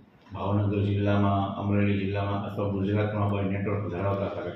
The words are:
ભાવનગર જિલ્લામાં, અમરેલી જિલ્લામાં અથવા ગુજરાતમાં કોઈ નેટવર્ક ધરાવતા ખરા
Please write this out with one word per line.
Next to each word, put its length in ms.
ભાવનગર 520
જિલ્લામાં, 720
અમરેલી 440
જિલ્લામાં 460
અથવા 220
ગુજરાતમાં 640
કોઈ 140
નેટવર્ક 480
ધરાવતા 340
ખરા 300